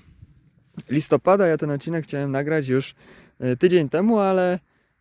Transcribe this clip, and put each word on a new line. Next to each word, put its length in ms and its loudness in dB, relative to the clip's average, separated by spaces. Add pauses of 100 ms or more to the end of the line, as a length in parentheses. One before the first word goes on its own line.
(880)
listopada. 580 2
Ja 120 2
ten 120 -4
odcinek 340 -6
chciałem 260 -6
nagrać 380 -2
już, 260 -2 (440)
e, 180 -2
tydzień 320 2
temu, 300 2
ale, 400 0 (420)